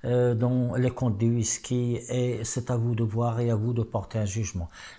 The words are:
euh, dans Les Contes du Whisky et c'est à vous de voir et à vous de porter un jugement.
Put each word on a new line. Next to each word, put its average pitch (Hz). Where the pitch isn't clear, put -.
euh, 123
dans 123
Les 127
Contes 117
du 117
Whisky 120
et 123
c'est -
à 123
vous 117
de 117
voir 113
et 120
à 113
vous 113
de 117
porter 110
un 107
jugement. 95